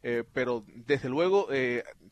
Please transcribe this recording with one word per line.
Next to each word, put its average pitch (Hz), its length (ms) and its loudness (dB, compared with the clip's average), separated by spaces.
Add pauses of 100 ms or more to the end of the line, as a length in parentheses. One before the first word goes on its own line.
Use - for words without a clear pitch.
eh, 120 300 -2
pero 123 300 -2 (240)
desde 139 220 0
luego, 180 440 2
eh, 123 300 0 (300)